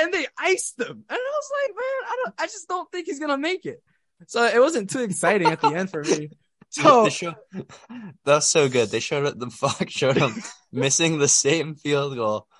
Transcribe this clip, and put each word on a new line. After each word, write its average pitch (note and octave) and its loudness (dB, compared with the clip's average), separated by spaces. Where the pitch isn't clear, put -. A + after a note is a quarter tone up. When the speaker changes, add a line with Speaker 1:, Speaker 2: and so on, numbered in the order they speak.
Speaker 1:
and F4 0
they D#4+ 0
iced F4+ -2
them. - -4
And G#3+ -16
I G4 -6
was C#5 -4
like, C5+ -2
"Man, C5 -4
I A#4+ -4
don't, - -8
I E4 -2
just - -12
don't F4+ -6
think F4 -8
he's D#4+ -8
gonna D4 -2
make E4+ -4
it." - -12
So A#3 0
it A#3 4
wasn't C4 4
too C4 -2
exciting F#3 2
at D#3 -2
the D3 2
end F#3+ -4
for D#3 -8
me. D3+ -2
Speaker 2:
<laughs> - -20
Speaker 1:
So C4+ 6
Speaker 2:
They F#3+ 2
show-, E3+ -8
that's D3 4
so D3+ 4
good. A#2+ 2
They A2 0
showed C#3+ -2
it, C#3 -4
the A#2+ -8
<laughs> - -
Fox - -2
showed C3+ 2
him C3 2
missing D3 0
the C#3+ 4
same D3+ 2
field C#3+ -2
goal G#2+ -2